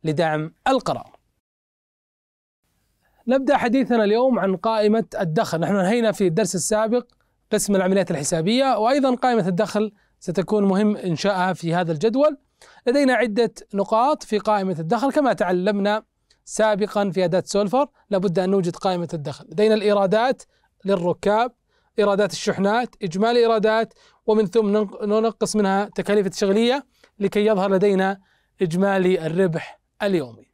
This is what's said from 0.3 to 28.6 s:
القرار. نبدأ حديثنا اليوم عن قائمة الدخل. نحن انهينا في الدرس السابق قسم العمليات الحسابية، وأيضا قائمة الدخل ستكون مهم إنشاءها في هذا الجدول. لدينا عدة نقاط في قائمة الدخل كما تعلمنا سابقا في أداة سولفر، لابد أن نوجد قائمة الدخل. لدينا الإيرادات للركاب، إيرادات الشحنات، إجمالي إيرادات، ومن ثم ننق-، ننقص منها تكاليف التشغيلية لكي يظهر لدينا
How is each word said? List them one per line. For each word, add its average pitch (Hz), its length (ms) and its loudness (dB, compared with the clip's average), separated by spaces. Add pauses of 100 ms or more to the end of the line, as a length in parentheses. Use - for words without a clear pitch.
القرار. 233 520 -4 (2000)
نبدأ 262 300 2
حديثنا 240 460 2
اليوم 226 360 2
عن 190 160 0
قائمة 214 500 0 (140)
الدخل. 170 400 -2
نحن 185 160 0
انهينا 214 360 2
في 196 160 0
الدرس 175 280 0
السابق 220 500 -2 (460)
قسم 202 240 0
العمليات 190 360 2
الحسابية، 190 640 0
وأيضا 254 380 2
قائمة 233 320 0
الدخل 202 440 -2 (280)
ستكون 196 460 -2
مهم 202 320 2
إنشاءها 185 560 -2
في 165 220 -4
هذا 175 160 -2
الجدول. 240 460 0 (500)
لدينا 262 260 2
عدة 226 400 0 (200)
نقاط 226 500 0
في 214 160 -2
قائمة 196 400 0
الدخل 220 320 0
كما 277 220 2
تعلمنا 202 680 0 (420)
سابقا 208 640 0
في 180 160 0
أداة 175 200 0
سولفر، 214 420 0 (220)
لابد 190 300 0
أن 185 100 0
نوجد 190 260 0
قائمة 180 380 -4
الدخل. 147 320 -10
لدينا 208 280 2
الإيرادات 208 720 0 (420)
للركاب، 196 680 0 (480)
إيرادات 202 320 2
الشحنات، 208 720 -2
إجمالي 208 360 0
إيرادات، 220 540 2 (340)
ومن 214 180 2
ثم 202 280 0
ننق-، 214 300 -2
ننقص 214 520 -2
منها 202 300 0
تكاليف 202 400 -2
التشغيلية 226 600 0 (340)
لكي 208 260 0
يظهر 202 260 2
لدينا 190 500 2 (400)